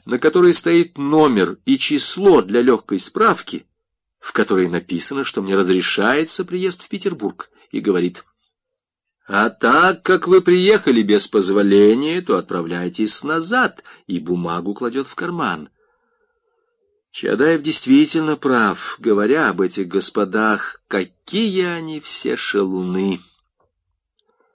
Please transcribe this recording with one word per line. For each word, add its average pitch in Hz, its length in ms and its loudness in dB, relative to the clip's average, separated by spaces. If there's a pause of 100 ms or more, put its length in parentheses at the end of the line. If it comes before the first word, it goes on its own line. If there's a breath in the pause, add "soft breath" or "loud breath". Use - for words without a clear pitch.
на 123 160 -4
которой 175 340 4
стоит 170 440 0
номер 139 640 2
и 131 140 2
число 151 640 2
для 104 180 0
лёгкой 117 400 0
справки, - 640 -2 (540)
в - 120 -14
которой 95 360 0
написано, 87 560 -6
что - 180 -6
мне 98 140 -2
разрешается 101 880 0
приезд 180 380 -6
в - 60 -18
Петербург, 175 640 -8 (200 soft breath)
и 113 100 -8
говорит: 90 440 -2 (1040)
«А 101 240 0
так 165 520 2
как 180 260 0
вы 185 140 6
приехали 180 600 4
без 101 240 2
позволения, 104 920 4
то 151 160 0
отправляйтесь 87 880 -4
назад», 170 580 -2 (240 loud breath)
и 87 140 -6
бумагу 87 540 -4
кладёт 123 340 -6
в - 80 -20
карман. 139 540 -6 (1400)
Чаадаев 147 520 -2
действительно 151 760 2
прав, 120 640 -2
говоря 113 500 0
об 92 140 -2
этих 92 260 -4
господах, 104 1000 -2
какие 185 760 -4
они 160 360 -8
все - 360 -6
шалуны. 95 840 -4 (1300)